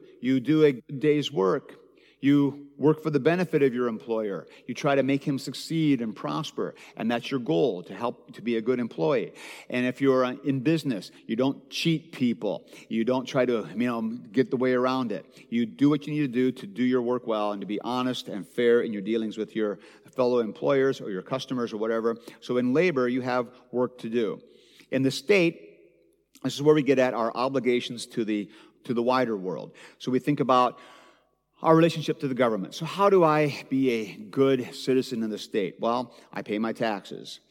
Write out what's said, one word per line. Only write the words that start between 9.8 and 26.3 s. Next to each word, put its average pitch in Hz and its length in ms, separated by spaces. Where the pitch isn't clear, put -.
if 127 120
you're 131 260
in 135 340
business, 139 500
you 113 100
don't 131 360
cheat - 400
people. 110 560
You 113 160
don't 127 220
try 127 220
to, 110 280
you 120 120
know, 117 140
get 131 200
the 135 60
way 127 160
around 127 380
it. 92 140
You 117 160
do 135 240
what 147 160
you 151 80
need 151 80
to 143 60
do 127 240
to 120 160
do 101 160
your 127 180
work 120 240
well 107 280
and 101 80
to 95 60
be 101 140
honest 127 460
and 92 200
fair 120 340
in 110 120
your 104 80
dealings 110 380
with 104 160
your 107 240
fellow 123 280
employers 135 640
or - 80
your 92 140
customers 127 500
or 107 40
whatever. 113 400
So 123 160
in 123 160
labor, 151 340
you 127 140
have 123 260
work 123 280
to 117 100
do. 113 300
In 131 100
the 135 80
state, 170 600